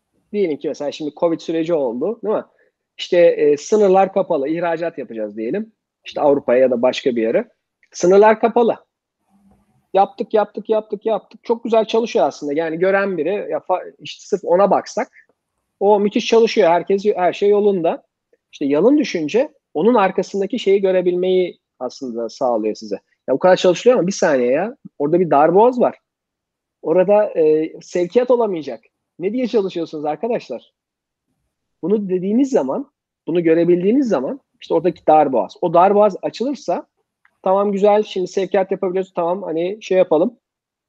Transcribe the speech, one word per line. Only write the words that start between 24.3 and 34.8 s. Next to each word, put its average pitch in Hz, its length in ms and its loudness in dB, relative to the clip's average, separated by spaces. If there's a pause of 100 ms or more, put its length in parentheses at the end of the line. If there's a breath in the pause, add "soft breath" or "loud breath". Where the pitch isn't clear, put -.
ya. 185 260 -2 (220)
Orada 156 220 0
bir 170 100 -2
darboğaz 180 500 4
var. 143 180 0 (840)
Orada, 185 420 2 (160)
e, 156 320 0 (100)
sevkiyat 180 480 -2
olamayacak. 175 500 -2 (380)
Ne 185 140 -6
diye 254 140 -4
çalışıyorsunuz 170 580 -4
arkadaşlar? 151 680 -8 (1120)
Bunu 202 260 -2
dediğiniz 202 420 -2
zaman, 185 420 -2 (340)
bunu 170 160 -2
görebildiğiniz 175 640 2
zaman 175 320 -4 (200)
işte - 140 -6
oradaki 165 320 -2